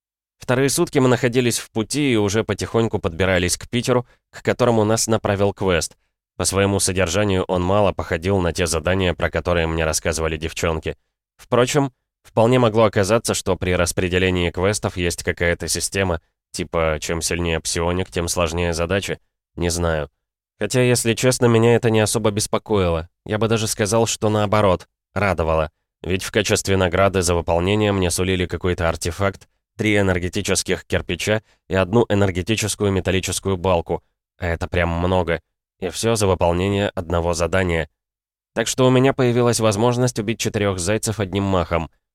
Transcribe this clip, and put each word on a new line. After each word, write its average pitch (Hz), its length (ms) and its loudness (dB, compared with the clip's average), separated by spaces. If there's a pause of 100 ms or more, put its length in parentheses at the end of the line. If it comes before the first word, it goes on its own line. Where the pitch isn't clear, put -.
(380)
Вторые 131 320 0
сутки 170 280 0
мы 127 100 4
находились 123 500 2
в - 120 -14
пути 131 420 -2
и 113 40 2
уже 104 280 2
потихоньку 107 540 -2
подбирались 90 600 0
к - 100 -16
Питеру, 123 380 0 (240)
к - 120 -20
которому 117 420 2
нас 110 220 0
направил 101 460 0
квест. 90 440 -2 (400)
По 90 80 -4
своему 98 360 2
содержанию 95 640 0
он 90 180 -2
мало 98 300 2
походил 90 460 -2
на 87 140 0
те 87 140 -2
задания, 85 460 0
про 80 180 -2
которые 85 360 0
мне 80 180 0
рассказывали 80 520 -2
девчонки. 80 600 -4 (400)
Впрочем, 127 560 0 (300)
вполне 120 380 2
могло 113 240 4
оказаться, 107 500 2
что 92 220 -2
при 90 180 -2
распределении 90 760 0
квестов 98 460 -2
есть 87 280 -4
какая-то 85 420 -2
система, 87 540 -2 (320)
типа, 82 480 -2
чем 82 200 -4
сильнее 85 400 -2
псионик, 90 480 -2
тем 87 200 -4
сложнее 85 440 -2
задача. 85 460 -4 (380)
Не 87 140 0
знаю. 82 380 -2 (520)
Хотя, 117 220 0
если 120 320 2
честно, 127 320 2
меня 117 280 6
это 113 160 2
не 110 100 4
особо 107 300 0
беспокоило. 98 800 -2 (180)
Я 104 120 -2
бы 110 100 0
даже 110 180 0
сказал, 110 400 0
что - 220 -2
наоборот, 104 600 2 (260)
радовало. 80 560 0 (320)
Ведь 92 200 -4
в - 80 -8
качестве 98 460 0
награды 92 460 2
за 87 120 0
выполнение 90 580 2
мне 92 180 0
сулили 92 360 -2
какой-то 85 420 -2
артефакт, 90 600 -4 (280)
три 104 220 0
энергетических 92 840 -2
кирпича 92 580 -4 (260)
и 80 60 -4
одну 95 340 4
энергетическую 101 840 0
металлическую 95 640 -2
балку. 85 460 -2 (360)
А 92 80 -6
это 85 220 -4
прям 87 200 0
много. 85 520 0 (400)
И - 100 -4
все 117 260 -2
за 104 100 0
выполнение 95 640 2
одного 85 440 -2
задания. 85 540 0 (640)
Так 113 120 -2
что 131 200 2
у 127 40 4
меня 131 220 4
появилась 120 480 2
возможность 120 580 0
убить 107 220 -4
четырех 101 380 -2
зайцев 104 420 -2
одним 98 240 -2
махом. 85 460 0 (240)